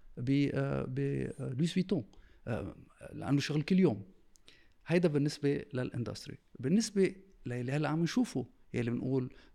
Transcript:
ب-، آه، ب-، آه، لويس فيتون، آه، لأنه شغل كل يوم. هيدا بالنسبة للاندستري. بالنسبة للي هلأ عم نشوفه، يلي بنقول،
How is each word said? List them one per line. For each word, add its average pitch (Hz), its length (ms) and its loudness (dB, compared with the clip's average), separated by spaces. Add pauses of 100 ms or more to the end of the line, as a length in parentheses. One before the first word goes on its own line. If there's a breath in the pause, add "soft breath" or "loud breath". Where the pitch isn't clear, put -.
(180)
ب-، 135 360 2
آه، 139 360 -2
ب-، 135 400 -2 (100)
آه، 131 140 -6
لويس 160 200 0
فيتون، 180 300 2 (440 soft breath)
آه، - 280 -4 (380)
لأنه 139 260 0
شغل 151 220 0
كل 185 180 4
يوم. 127 240 4 (840 soft breath)
هيدا 170 220 4
بالنسبة 143 640 0
للاندستري. 120 640 -6 (220)
بالنسبة 190 560 2 (300)
للي 123 260 -4
هلأ 147 180 0
عم 160 140 2
نشوفه، 127 420 0 (280)
يلي 117 180 0
بنقول، 127 420 -2 (220 loud breath)